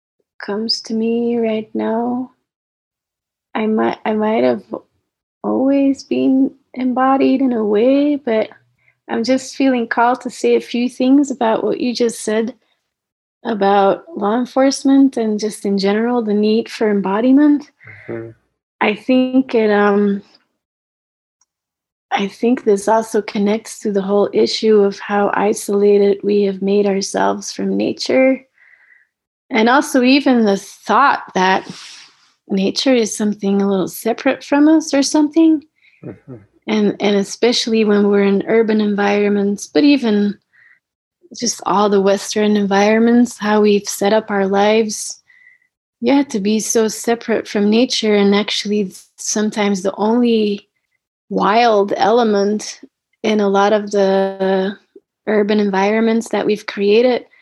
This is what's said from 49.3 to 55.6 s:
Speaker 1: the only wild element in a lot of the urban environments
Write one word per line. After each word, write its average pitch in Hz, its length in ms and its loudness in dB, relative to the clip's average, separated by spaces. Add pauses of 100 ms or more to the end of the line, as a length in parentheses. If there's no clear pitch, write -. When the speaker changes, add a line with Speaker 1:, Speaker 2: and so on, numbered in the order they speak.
Speaker 1:
the 196 120 -4
only 220 720 0 (640)
wild 202 680 2
element 208 840 0 (400)
in 214 180 0
a 202 100 0
lot 202 240 2
of 208 180 -2
the 190 840 0 (520)
urban 214 320 0
environments 214 720 0